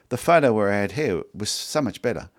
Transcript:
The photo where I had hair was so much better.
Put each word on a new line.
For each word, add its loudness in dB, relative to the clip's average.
The -4
photo 4
where 2
I 2
had -2
hair -2
was -6
so -4
much -4
better. -4